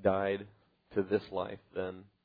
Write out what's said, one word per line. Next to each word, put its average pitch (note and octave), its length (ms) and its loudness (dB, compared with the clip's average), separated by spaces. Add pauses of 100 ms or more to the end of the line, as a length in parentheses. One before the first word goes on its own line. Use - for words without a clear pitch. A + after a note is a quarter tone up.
died G2 420 2 (480)
to G#2 80 2
this G2 300 2
life, F#2+ 280 -4 (160)
then, F#2 280 -4 (220)